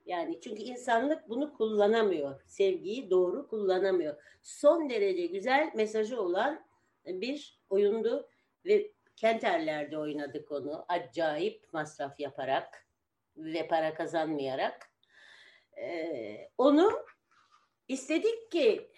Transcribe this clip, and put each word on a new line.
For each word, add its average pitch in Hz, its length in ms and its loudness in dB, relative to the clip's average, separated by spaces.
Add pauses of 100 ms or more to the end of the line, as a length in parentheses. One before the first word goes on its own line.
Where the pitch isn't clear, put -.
Yani 170 360 -6
çünkü 214 200 -10
insanlık 247 680 0
bunu 269 240 -4
kullanamıyor. 208 920 2
Sevgiyi 196 640 -2
doğru 185 380 2
kullanamıyor. 185 680 0 (260)
Son 311 480 4
derece 196 360 0
güzel 247 500 0
mesajı 214 460 -2
olan 208 440 -2 (400)
bir 240 540 -8 (100)
oyundu 214 600 2 (360)
ve 196 260 2 (240)
Kenterler'de 160 840 0
oynadık 147 540 -6
onu. 143 360 -6
Acayip 175 840 -4
masraf 151 460 -6
yaparak 139 680 -6 (500)
ve 160 300 -6
para 160 260 0
kazanmayarak. 156 960 -4 (920)
Ee, 135 760 -8
onu 294 340 6 (960)
istedik 320 640 -2
ki 262 460 2